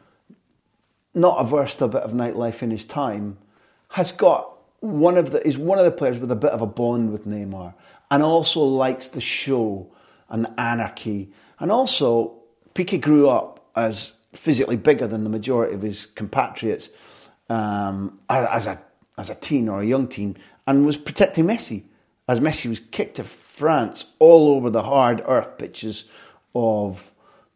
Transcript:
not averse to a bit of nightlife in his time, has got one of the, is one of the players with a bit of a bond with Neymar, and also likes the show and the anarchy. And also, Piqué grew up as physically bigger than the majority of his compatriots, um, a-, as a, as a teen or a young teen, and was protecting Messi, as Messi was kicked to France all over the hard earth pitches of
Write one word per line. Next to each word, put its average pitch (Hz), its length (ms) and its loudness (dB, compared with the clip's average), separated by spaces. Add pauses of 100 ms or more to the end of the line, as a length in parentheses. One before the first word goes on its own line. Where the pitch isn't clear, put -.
(1160)
not 170 260 4
averse 135 360 0
to 139 80 -2
a 117 40 2
bit 123 140 -4
of 110 80 -8
nightlife 117 500 -4
in 117 120 -4
his 107 120 -8
time, 104 540 -6 (520)
has 180 200 -2
got - 400 2 (300)
one 180 360 2
of 156 140 2
the, 147 160 0
is 139 100 0
one 175 220 0
of 185 60 6
the 165 80 4
players 123 260 -2
with 123 140 -4
a 113 40 -2
bit 131 140 0
of 113 100 -2
a 113 60 -4
bond 120 460 -2
with 104 120 -8
Neymar, 98 480 -10 (380)
and 143 140 4
also 160 380 2
likes 131 440 0
the - 140 -12
show 110 720 -4 (360)
and 113 160 -4
the - 160 -8
anarchy. 110 680 -6 (300)
And 170 100 -2
also, 143 640 2 (400)
Piqué 180 260 -2
grew 147 300 6
up - 340 -2 (120)
as 110 380 -4 (180)
physically 127 440 0
bigger 110 300 2
than 107 160 -4
the 107 80 -4
majority 110 460 -2
of 98 60 -10
his 101 240 -8
compatriots, 110 840 -4 (580)
um, 101 720 -4 (100)
a-, 127 240 0
as 117 140 -4
a, 95 160 -10 (340)
as 98 140 -12
a 107 60 -14
teen 123 320 -2
or 98 120 -4
a 104 60 -4
young 127 220 0
teen, 101 280 -8 (300)
and 139 180 4
was 147 120 2
protecting 165 480 0
Messi, 175 400 -4 (420)
as 123 140 0
Messi 147 280 -2
was 110 120 -6
kicked - 360 -8
to 113 80 -8
France - 800 -4 (120)
all 160 380 10
over 123 120 0
the 110 140 0
hard 123 440 2
earth 131 320 0
pitches - 480 -10 (500)
of 104 560 -2 (440)